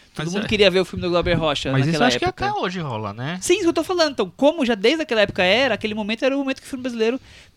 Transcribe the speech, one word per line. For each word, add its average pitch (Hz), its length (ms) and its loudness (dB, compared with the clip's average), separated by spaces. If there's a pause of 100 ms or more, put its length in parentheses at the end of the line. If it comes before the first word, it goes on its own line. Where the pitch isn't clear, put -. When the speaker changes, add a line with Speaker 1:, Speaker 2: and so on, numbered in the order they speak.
(140)
Speaker 1:
Todo 151 120 -6
Speaker 2:
Mas 175 80 -4
Speaker 1:
mundo 202 100 -2
Speaker 2:
é - 40 -6
Speaker 1:
queria 202 220 6
ver 180 100 2
o 180 40 2
filme 185 180 -10
do 180 60 -2
Glauber 175 260 2
Rocha 151 380 -2
Speaker 2:
Mas 135 140 4
Speaker 1:
naquela 160 80 0
Speaker 2:
isso 147 80 2
eu - 40 4
acho 247 120 2
Speaker 1:
época. 359 140 -2
Speaker 2:
que - 180 -6
até 415 100 -4
hoje 185 200 -4
rola, 107 340 -6
né? 139 260 -6
Speaker 1:
Sim, 349 140 2
isso 427 80 0
que 339 60 2
eu 330 40 2
tô 330 100 -2
falando. 330 300 0
Então, 202 240 -4
como 302 280 2
já 233 100 0
desde 247 280 2
aquela 233 200 0
época 202 200 0
era, 220 320 2
aquele 202 200 -6
momento 214 280 -4
era 269 140 2
o - 20 -2
momento 269 220 -4
que - 60 -20
o - 40 -18
filme 254 120 -8
brasileiro 233 360 -2 (380)